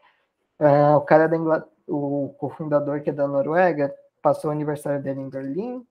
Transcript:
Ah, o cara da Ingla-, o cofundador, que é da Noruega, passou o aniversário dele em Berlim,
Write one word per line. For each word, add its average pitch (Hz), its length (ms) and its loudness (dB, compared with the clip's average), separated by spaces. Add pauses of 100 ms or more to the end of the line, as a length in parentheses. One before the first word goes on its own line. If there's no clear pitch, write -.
(580)
Ah, 147 380 6
o 143 60 2
cara 156 260 6
da 165 80 0
Ingla-, 160 320 -2 (180)
o 143 520 -4
cofundador, 147 640 -4
que 147 100 -4
é - 20 -6
da 143 160 -2
Noruega, 147 640 0 (260)
passou 147 300 0
o - 20 -4
aniversário 147 500 -4
dele 135 180 -6
em 135 100 -12
Berlim, 180 600 -8